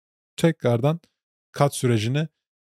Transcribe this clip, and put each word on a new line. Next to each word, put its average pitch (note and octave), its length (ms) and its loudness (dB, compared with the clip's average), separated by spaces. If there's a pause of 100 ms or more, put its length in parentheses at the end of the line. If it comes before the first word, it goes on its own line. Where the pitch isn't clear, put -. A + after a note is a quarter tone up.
(380)
tekrardan C#3+ 640 0 (520)
kat C#3+ 240 0
sürecine B2 520 0 (380)